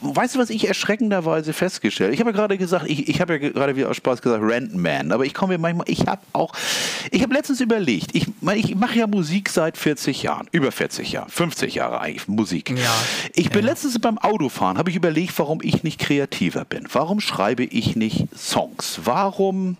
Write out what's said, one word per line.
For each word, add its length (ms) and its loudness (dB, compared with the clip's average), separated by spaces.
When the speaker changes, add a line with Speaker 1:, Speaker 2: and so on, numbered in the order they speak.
Speaker 1:
weißt 360 0
du, 20 0
was 100 2
ich 180 -2
erschreckenderweise 840 2
festgestellt? 640 0
Ich 60 0
habe 100 2
ja 60 0
gerade 200 2
gesagt, 320 0
ich, 220 -2
ich 100 2
habe 140 2
ja 60 0
ge-, 100 0
gerade 260 0
wieder 140 0
aus 80 -2
Spaß 240 0
gesagt, 200 2
Rentman. 720 0
Aber 140 2
ich 80 -4
komme 180 0
mir 60 0
manchmal, 320 0
ich 160 2
habe 160 -2
auch, 220 -2
ich 120 2
habe 120 0
letztens 260 0
überlegt, 540 2
ich 120 2
mein, 180 2
ich 160 0
mache 240 2
ja 80 4
Musik 440 0
seit 260 0
vierzig 460 0
Jahren, 300 -4
über 200 2
vierzig 400 -4
Jahren, 160 -6
fünfzig 460 -2
Jahre 260 -2
eigentlich 260 -8
Musik. 440 -2
Speaker 2:
Ja. 60 -2
Speaker 1:
Ich 160 2
bin 140 2
Speaker 2:
Ja. 80 2
Speaker 1:
letztens 260 -2
beim 180 2
Autofahren, 640 0
habe 100 2
ich 80 -2
überlegt, 420 0
warum 240 0
ich 200 0
nicht 180 -4
kreativer 640 0
bin. 280 -8
Warum 280 2
schreibe 440 0
ich 320 0
nicht 380 0
Songs? 680 -4
Warum? 760 0